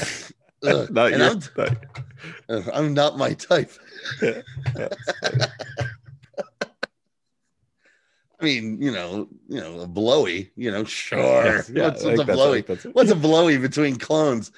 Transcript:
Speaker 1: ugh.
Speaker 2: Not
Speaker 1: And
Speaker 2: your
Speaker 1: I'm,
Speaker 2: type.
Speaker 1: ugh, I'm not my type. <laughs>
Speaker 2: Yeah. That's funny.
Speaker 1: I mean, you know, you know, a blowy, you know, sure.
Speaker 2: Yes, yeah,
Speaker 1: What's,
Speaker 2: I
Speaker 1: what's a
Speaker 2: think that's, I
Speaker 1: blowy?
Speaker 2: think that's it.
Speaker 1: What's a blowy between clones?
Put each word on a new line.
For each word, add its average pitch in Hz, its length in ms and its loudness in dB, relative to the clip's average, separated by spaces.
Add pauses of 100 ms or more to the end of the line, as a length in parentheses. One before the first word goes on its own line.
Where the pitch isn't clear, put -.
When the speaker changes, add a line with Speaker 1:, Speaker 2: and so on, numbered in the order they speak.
(640)
Speaker 1:
ugh. 139 280 0
Speaker 2:
Not 117 200 4
Speaker 1:
And 135 100 2
Speaker 2:
your 156 80 6
Speaker 1:
I'm, 220 100 -2
Speaker 2:
type. - 460 -4 (640)
Speaker 1:
ugh, - 240 -4
I'm 147 220 -2
not 143 240 2
my 131 140 0
type. - 440 0
<laughs> - 460 -12
Speaker 2:
Yeah. 220 180 -2 (340)
That's - 380 -6 (100)
funny. - 220 0 (3000)
Speaker 1:
I 165 40 -4
mean, 110 360 -2
you 139 120 -2
know, 90 360 -8 (200)
you 131 120 -8
know, 85 200 -12
a 87 80 -10
blowy, 98 680 0
you 120 160 -6
know, 104 140 -4
sure. 127 600 2
Speaker 2:
Yes, 110 300 0
yeah, 151 140 0
Speaker 1:
What's, 104 160 -4
Speaker 2:
I - 60 -2
Speaker 1:
what's 117 100 2
a 143 40 0
Speaker 2:
think - 20 -2
that's, - 40 0
I - 40 2
Speaker 1:
blowy? 139 240 4
Speaker 2:
think 104 80 -4
that's - 180 -6
it. 240 100 -14
Speaker 1:
What's 240 160 6
a 190 60 4
blowy 156 420 4
between 135 380 0
clones? 143 600 0